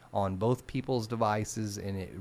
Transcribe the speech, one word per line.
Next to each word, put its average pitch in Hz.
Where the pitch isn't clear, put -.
on 95
both 117
people's 127
devices, 107
and 98
it 92